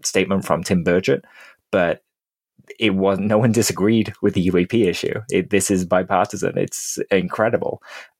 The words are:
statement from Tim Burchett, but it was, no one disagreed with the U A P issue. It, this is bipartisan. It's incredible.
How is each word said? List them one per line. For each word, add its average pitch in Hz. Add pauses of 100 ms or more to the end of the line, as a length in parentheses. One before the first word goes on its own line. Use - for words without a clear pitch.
statement 95
from 80
Tim 90
Burchett, 90 (480)
but 87 (800)
it 107
was, 95
no 107
one 117
disagreed 107 (120)
with 101
the 98
U 90
A 90
P 113
issue. - (100)
It, 92
this 98
is 92
bipartisan. 92
It's - (140)
incredible. 107 (360)